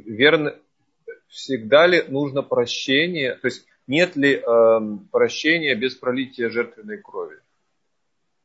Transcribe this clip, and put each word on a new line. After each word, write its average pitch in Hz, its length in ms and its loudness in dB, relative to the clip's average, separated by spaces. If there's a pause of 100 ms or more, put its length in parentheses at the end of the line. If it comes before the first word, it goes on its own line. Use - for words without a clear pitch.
верно, 147 580 0 (680)
всегда 135 600 2
ли 180 160 2
нужно 139 400 -4
прощение, 135 920 -2
то - 120 -6
есть - 180 -8 (220)
нет 170 280 0
ли, 139 200 2
эм, 113 760 2
прощения 143 640 0
без 127 200 -4
пролития 127 540 -4
жертвенной 107 520 -8
крови? 82 360 -12 (1080)